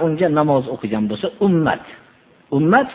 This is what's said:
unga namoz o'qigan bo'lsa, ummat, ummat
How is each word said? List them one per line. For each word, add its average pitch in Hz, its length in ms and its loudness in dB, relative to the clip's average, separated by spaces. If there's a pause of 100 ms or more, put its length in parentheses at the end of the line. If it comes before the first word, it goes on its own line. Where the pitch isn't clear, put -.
unga 165 340 0
namoz 147 320 2
o'qigan 107 400 -4
bo'lsa, 107 200 -6 (120)
ummat, 165 440 2 (680)
ummat 165 440 2